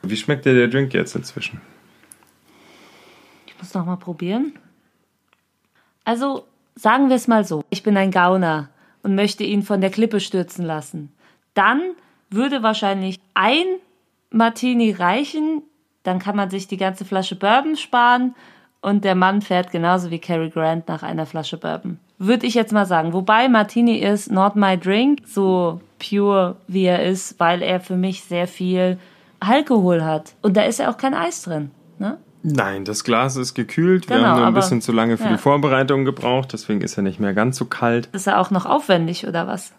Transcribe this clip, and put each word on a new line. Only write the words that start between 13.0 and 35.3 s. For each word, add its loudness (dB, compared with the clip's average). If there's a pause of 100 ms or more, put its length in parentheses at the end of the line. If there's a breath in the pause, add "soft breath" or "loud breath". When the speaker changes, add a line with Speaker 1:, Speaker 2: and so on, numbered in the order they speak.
Speaker 2:
ein 2 (680)
Martini 0
reichen. -2 (420)
Dann -2
kann -6
man -2
sich -8
die -8
ganze -4
Flasche -4
Bourbon 0
sparen 2 (460 loud breath)
und 0
der 2
Mann 2
fährt -2
genauso 0
wie -6
Cary -4
Grant -2
nach -8
einer -6
Flasche -10
Bourbon. -8 (180)
Würde 0
ich -2
jetzt 0
mal 4
sagen. 0
Wobei 2
Martini 4
ist 0
not 2
my 2
drink, 2
so 0 (200)
pure 2 (100)
wie 0
er 2
ist, -4
weil 2
er 0
für -8
mich -2
sehr -4
viel 0 (420 loud breath)
Alkohol 2
hat. -4
Und 2
da 2
ist -2
ja -2
auch -8
kein -2
Eis -6
drin, -8 (280)
ne? -6 (280)
Speaker 1:
Nein, -2
das -6
Glas 0
ist -6
gekühlt. 0
Wir 2
Speaker 2:
Genau, 6
Speaker 1:
haben 4
nur 4
ein 2
Speaker 2:
aber 4
Speaker 1:
bisschen 2
zu -4
lange 2
für -4
Speaker 2:
ja. 2